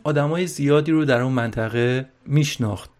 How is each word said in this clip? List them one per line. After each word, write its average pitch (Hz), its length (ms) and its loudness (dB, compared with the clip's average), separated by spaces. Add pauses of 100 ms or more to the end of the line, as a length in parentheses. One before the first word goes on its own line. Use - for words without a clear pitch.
آدمای 151 440 0
زیادی 147 440 2
رو 156 140 2
در 123 160 2
اون 131 120 -2
منطقه 120 760 -2 (160)
می‌شناخت 139 640 -2 (100)